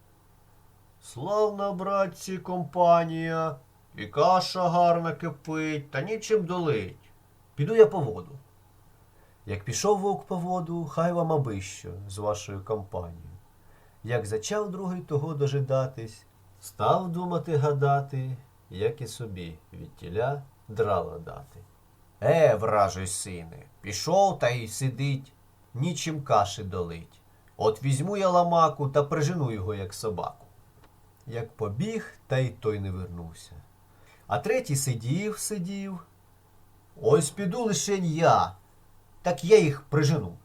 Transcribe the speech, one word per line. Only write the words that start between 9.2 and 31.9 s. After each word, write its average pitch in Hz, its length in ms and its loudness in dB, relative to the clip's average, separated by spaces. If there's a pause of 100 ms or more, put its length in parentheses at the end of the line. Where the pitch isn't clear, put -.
Як 98 180 -6
пішов 196 360 2
вовк 196 260 -2
по 185 120 -4
воду, 170 480 -4
хай 165 260 0
вам 170 200 0
аби 117 300 0
що - 280 -14 (180)
з 98 100 -12
вашою 104 460 -4
компанією. 87 760 -8 (640)
Як 110 220 -2
зачав 185 460 -4
другий 180 300 -6
того 151 320 -2
дожидатись, 131 920 -2 (340)
став 170 520 0
думати, 175 460 -2
гадати, 139 800 0 (320)
як 110 320 -2
і 117 60 -8
собі 90 520 -10 (140)
від 85 220 -16
тіля 120 480 -4 (240)
драла 101 520 -2
дати. - 400 -16 (600)
«Е, 143 340 6
вражий 98 520 2
сине, 85 560 -10 (180)
пішов 175 580 2
та 123 100 2
й 120 180 -4
сидить, 135 640 -4 (400)
нічим 156 500 -4
каші 104 400 2
долить. 87 580 -8 (360)
От 110 260 0
візьму 170 340 -2
я 190 120 2
ламаку 170 600 4
та 147 140 4
прижену 147 480 0
його, 107 220 -4
як 95 200 -6
собаку». - 520 -8 (800)
Як 113 240 -8
побіг, 160 640 -4 (140)